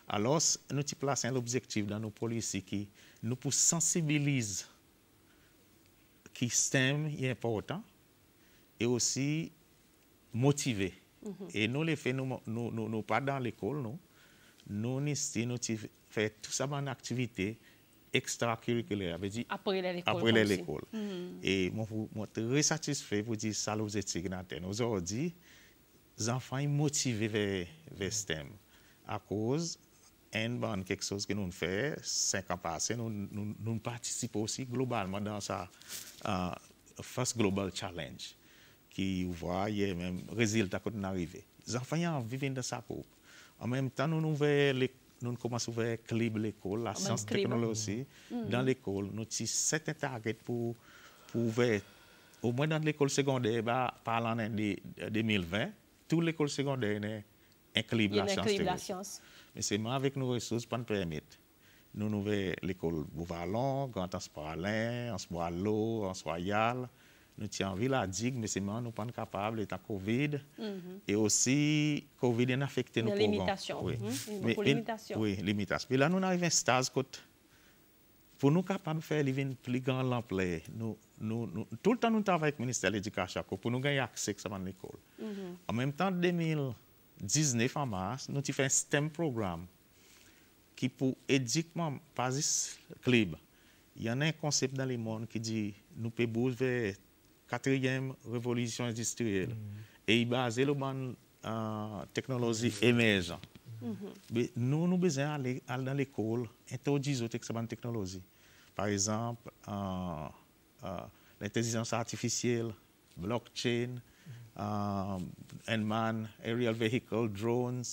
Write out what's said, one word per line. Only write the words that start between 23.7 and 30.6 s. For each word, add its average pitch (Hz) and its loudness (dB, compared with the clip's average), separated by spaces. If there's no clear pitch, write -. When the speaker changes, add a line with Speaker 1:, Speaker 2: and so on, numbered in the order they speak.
Speaker 1:
l'objectif 104 -2
grand 92 -4
terme. 82 -8
Aujourd'hui, 107 -2
les 110 -2
enfants, 127 -2
ils 143 0
motivés 143 2
vers, 101 2
vers 92 -4
stem. 78 -4
À 107 -4
cause, 127 -2
une 113 0
bande, 107 -2